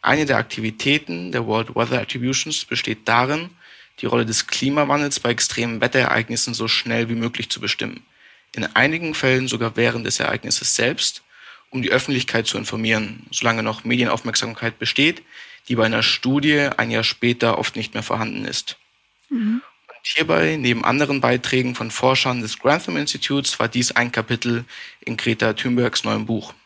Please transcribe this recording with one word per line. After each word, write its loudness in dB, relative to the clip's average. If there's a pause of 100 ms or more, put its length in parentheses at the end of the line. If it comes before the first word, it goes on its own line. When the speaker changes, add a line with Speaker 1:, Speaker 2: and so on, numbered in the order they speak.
Speaker 1:
Eine 4
der 4
Aktivitäten -2
der -2
World -2
Weather 0
Attributions -4
besteht -4
darin, 2 (520)
die -4
Rolle 2
des 0
Klimawandels 0
bei 0
extremen -2
Wetterereignissen 2
so -2
schnell 0
wie 0
möglich -4
zu -6
bestimmen. -6 (480)
In -4 (100)
einigen 2
Fällen 2
sogar -2
während 0
des 0
Ereignisses 0
selbst, 0 (480)
um -4
die 0
Öffentlichkeit 0
zu -2
informieren, -2
solange 0
noch -4
Medienaufmerksamkeit -2
besteht, 2 (460)
die 2
bei 4
einer 2
Studie 2
ein 0
Jahr 0
später 2
oft -4
nicht -8
mehr -4
vorhanden -2
ist. -6 (500)
Speaker 2:
Mhm. 0 (240)
Speaker 1:
Und -20
hierbei, 2
neben 0
anderen 2
Beiträgen 0
von -6
Forschern 2
des -6
Grantham 2
Instituts, -2
war 2
dies 0
ein 0
Kapitel 0 (380)
in -4
Greta 0
Thunbergs 0
neuem 0
Buch -4 (140)